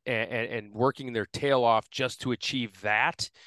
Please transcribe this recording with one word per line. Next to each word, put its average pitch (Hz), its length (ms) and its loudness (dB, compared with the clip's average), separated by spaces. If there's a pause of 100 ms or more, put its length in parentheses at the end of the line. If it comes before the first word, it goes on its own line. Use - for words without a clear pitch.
and, 117 240 -2
and, 117 200 -4
and 104 220 -8
working 127 400 0
their 107 140 0
tail 135 360 2
off 113 280 4
just 127 300 -4
to 127 100 -2
achieve 117 500 -4
that, 110 480 0 (180)